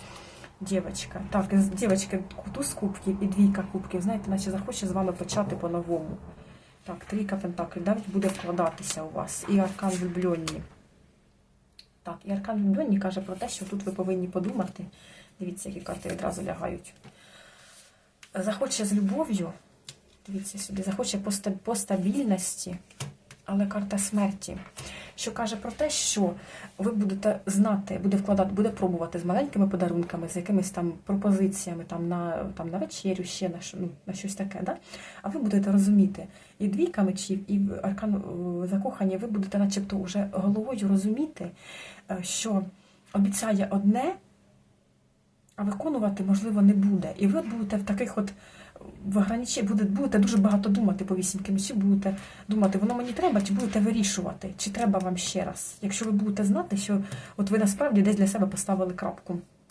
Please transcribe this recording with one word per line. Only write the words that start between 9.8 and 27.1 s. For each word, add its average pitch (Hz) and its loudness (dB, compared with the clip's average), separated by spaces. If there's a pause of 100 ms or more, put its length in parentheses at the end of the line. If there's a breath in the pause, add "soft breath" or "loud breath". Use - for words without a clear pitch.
влюблені. 175 -2 (1400)
Так, 170 -12
і 202 -8
аркан 202 -2
влюблені 202 4
каже 190 -2
про 185 -8
те, 240 -6
що - -8
тут 196 -6
ви 202 -4
повинні 185 -2
подумати. 185 -4 (560 loud breath)
Дивіться, 180 -8
які 190 -10
карти 175 -10
відразу 180 -6
лягають. 175 -8 (1400 loud breath)
Захоче 208 -2
з 196 0
любов'ю, 202 0 (760)
дивіться 196 -8
сюди, 196 -6
захоче 196 -2
по 202 -4
ста-, 202 -2
по 220 -4
стабільності, 190 0 (680)
але 202 0
карта 202 -2
смерті, 202 -2 (580 loud breath)
що - -8
каже 226 -4
про 226 -8
те, 294 -2
що 196 0 (460 loud breath)
ви 208 0
будете 202 0